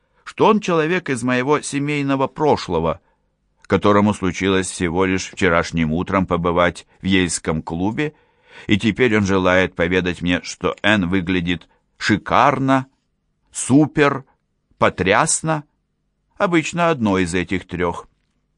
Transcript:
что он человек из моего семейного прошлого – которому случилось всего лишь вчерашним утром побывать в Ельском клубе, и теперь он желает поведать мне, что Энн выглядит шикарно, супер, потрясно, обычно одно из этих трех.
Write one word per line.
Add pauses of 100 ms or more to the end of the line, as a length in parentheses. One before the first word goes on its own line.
(260)
что
он
человек
из
моего
семейного
прошлого – (640)
которому
случилось
всего
лишь
вчерашним
утром
побывать (140)
в
Ельском
клубе, (540)
и
теперь
он
желает
поведать
мне,
что
Энн
выглядит (280)
шикарно, (640)
супер, (520)
потрясно, (720)
обычно
одно
из
этих
трех. (500)